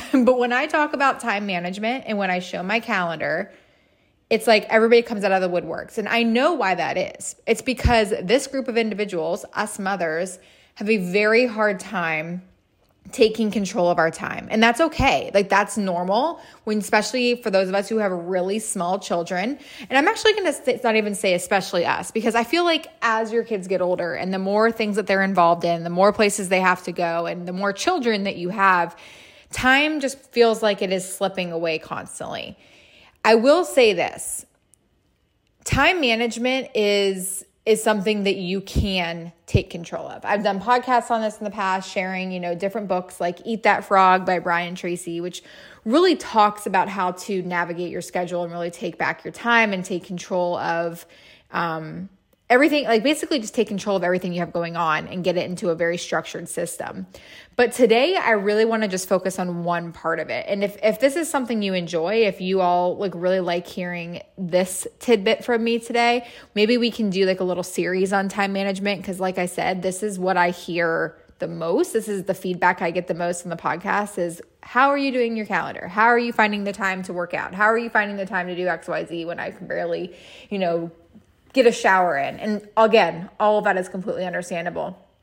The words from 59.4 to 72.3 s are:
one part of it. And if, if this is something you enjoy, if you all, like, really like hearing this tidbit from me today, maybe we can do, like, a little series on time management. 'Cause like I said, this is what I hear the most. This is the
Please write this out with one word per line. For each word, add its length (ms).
one 260
part 300
of 80
it. 180
And 160
if, 180
if 200
this 160
is 120
something 320
you 120
enjoy, 500
if 160
you 220
all, 340
like, 200
really 260
like 260
hearing 540
this 500
tidbit 440
from 180
me 160
today, 480
maybe 220
we 120
can 200
do, 160
like, 160
a 20
little 200
series 500
on 160
time 240
management. 500
'Cause 160
like 180
I 80
said, 360
this 200
is 160
what 200
I 140
hear 640
the 100
most. 420
This 160
is 160
the 100